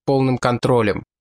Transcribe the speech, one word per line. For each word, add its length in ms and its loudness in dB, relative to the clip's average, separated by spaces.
полным 320 0
контролем. 640 0